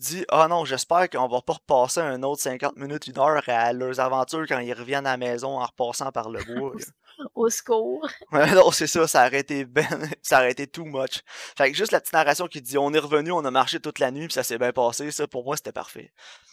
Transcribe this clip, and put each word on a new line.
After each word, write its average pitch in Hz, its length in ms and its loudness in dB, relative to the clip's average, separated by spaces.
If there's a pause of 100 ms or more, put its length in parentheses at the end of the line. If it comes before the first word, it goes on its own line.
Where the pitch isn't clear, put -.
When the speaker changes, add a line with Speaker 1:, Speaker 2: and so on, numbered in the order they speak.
Speaker 1:
dis, « 170 240 -6
Ah 156 200 6
non, 170 180 0
j'espère 165 440 0
qu'on 127 160 -2
va 123 160 -2
pas 160 120 -2
repasser 131 460 2
un 131 220 -4
autre 143 200 -4
cinquante 135 340 -4
minutes, 143 300 -10
une 135 120 -8
heure 147 300 4
à 120 240 2
leurs 127 260 -4
aventures 131 480 0
quand 135 120 -2
ils 123 140 -6
reviennent 131 340 -4
à 131 60 2
la 127 40 -2
maison 123 420 -4
en 123 60 -2
repassant 131 480 -4
par 113 160 -4
le 107 160 -8
bois, 123 340 -6
là. » - 60 -12 (340)
Speaker 2:
<laughs> - 160 -16
Au 233 160 2
secours. 233 560 -2 (240)
Speaker 1:
Ouais, 151 220 6
non, 185 180 10
c'est 160 160 0
ça, 160 220 2
ça 127 180 6
aurait 131 140 0
été 139 240 -4
ben, 127 200 2
<laughs> 151 380 -8
ça 139 160 4
aurait 127 140 4
été 139 160 -8
too 165 160 -12
much. 135 420 -6
Fait - 460 -2
que 151 40 -8
juste 208 140 -2
la 190 100 2
petite - 120 -8
narration 156 340 2
qui 151 160 -12
dit, « 135 160 -4
On 143 160 2
est 160 60 2
revenu, 147 320 0
on 160 120 -2
a 131 60 -2
marché 131 300 2
toute - 180 -10
la 127 140 0
nuit, 151 160 -10
puis - 60 -8
ça 131 100 -2
s'est 117 140 -6
bien 123 140 0
passé », 127 380 -2
ça, 147 160 -4
pour 123 180 -10
moi, 143 120 -4
c'était - 160 -10
parfait. - 400 -14 (400)